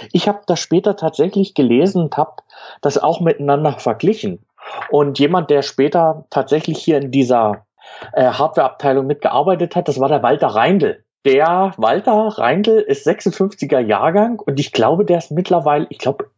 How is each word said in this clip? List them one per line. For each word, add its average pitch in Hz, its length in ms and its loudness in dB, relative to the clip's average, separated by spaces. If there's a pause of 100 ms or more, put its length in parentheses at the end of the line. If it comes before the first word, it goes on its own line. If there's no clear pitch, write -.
(120)
Ich 180 160 0
habe 202 180 -2
das 170 140 0
später 190 360 -2
tatsächlich 185 600 -2
gelesen 147 480 2
und 147 140 -4
habe - 260 -4 (380)
das - 180 -2
auch 170 200 -2
miteinander 147 600 0
verglichen. 117 680 -4 (460)
Und 143 260 0
jemand, 160 320 0
der 143 140 2
später 156 680 0
tatsächlich 151 480 -2
hier 156 200 0
in 139 120 -4
dieser, 120 560 2 (480)
äh, 131 120 2
Hardware-Abteilung 135 840 0
mitgearbeitet 160 680 0
hat, 180 120 0
das 135 120 -2
war 135 80 2
der 143 140 2
Walter 127 280 0
Reindl. 127 540 0 (220)
Der 170 520 2
Walter 208 500 2 (100)
Reindl 208 420 2
ist 208 260 -2
sechsundfünfziger 185 720 -2
Jahrgang 165 600 0
und 139 200 -4
ich 143 120 -6
glaube, 139 320 2
der 175 140 2
ist 165 140 -8
mittlerweile, 151 580 0
ich - 80 -16
glaube, - 400 -4